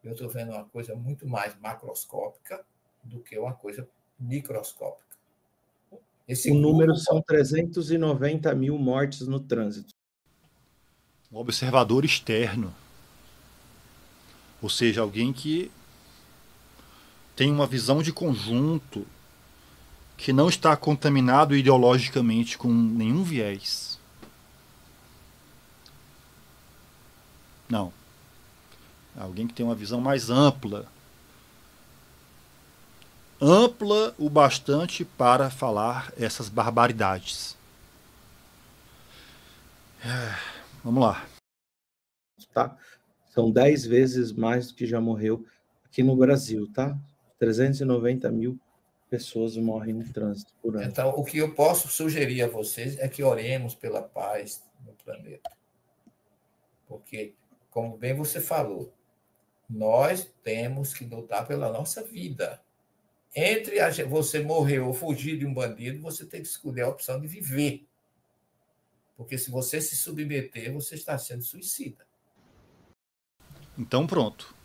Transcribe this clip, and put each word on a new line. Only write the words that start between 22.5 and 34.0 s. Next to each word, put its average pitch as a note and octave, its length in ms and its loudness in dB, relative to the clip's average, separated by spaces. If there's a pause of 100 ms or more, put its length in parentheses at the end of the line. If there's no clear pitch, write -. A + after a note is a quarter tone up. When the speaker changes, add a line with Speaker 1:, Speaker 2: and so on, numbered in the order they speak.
Speaker 3:
com A#2+ 160 2
nenhum A#2 500 2
viés. G#2+ 760 -4 (3750)
Não. F#2 240 -4 (1200)
Alguém F#2+ 320 -8
que A#2 80 -8
tem A#2+ 120 -4
uma A#2 100 0
visão G#2 240 -6
mais B2+ 300 0
ampla. B2 600 4 (2500)
Ampla G#3+ 760 6